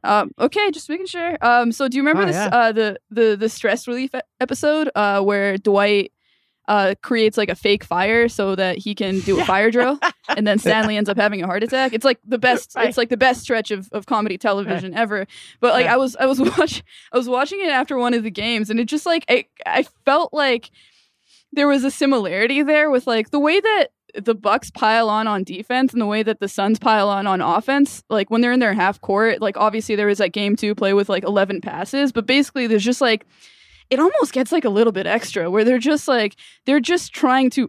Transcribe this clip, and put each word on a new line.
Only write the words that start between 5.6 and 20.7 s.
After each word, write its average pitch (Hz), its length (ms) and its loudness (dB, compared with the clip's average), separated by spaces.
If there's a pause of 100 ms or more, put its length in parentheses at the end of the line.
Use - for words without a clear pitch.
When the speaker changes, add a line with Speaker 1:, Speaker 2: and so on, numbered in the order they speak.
Speaker 1:
uh, 202 340 2
creates, 220 340 2
like, 208 140 0
a - 40 -4
fake 202 300 0
fire 220 440 2
so 196 260 -2
that 185 240 -2
he 202 160 -8
can 190 260 -4
do 190 160 0
a - 20 0
Speaker 2:
Yeah. - 60 0
Speaker 1:
fire 202 260 2
drill, 247 300 0
Speaker 2:
<laughs> - 360 -4
Speaker 1:
and 214 100 0
then 208 120 2
Stanley 214 380 0
ends 208 140 0
up 202 60 -2
having 202 260 0
a 180 40 -4
heart 190 160 -2
attack. 262 300 0
It's, 262 120 -2
like, 247 200 2
the 233 140 -4
best, 247 360 0
Speaker 2:
Right. 254 140 0
Speaker 1:
it's, - 80 -10
like, 233 140 0
the 247 60 -2
best 254 260 2
stretch 226 280 -4
of, 190 220 -8
of 208 140 -8
comedy 208 320 -2
television 190 540 -2
Speaker 2:
Right. 214 80 -2
Speaker 1:
ever. 208 260 -2 (340)
But, 240 140 2
like, 247 100 4
Speaker 2:
Yeah. 233 100 2
Speaker 1:
I - 20 4
was, 262 200 0
I 262 100 0
was 262 140 0
<laughs> - 180 0
watch-, - 240 0 (300)
I 247 60 0
was 247 100 -4
watching 285 320 -2
it 359 80 -2
after 269 300 0
one 240 160 0
of 233 80 -2
the 214 80 -8
games, 214 400 -4
and 233 100 0
it 233 60 -2
just, 302 200 -4
like, 339 220 0
I, 247 160 2 (220)
I 294 180 0 (200)
felt 302 280 2
like 269 380 -2 (840)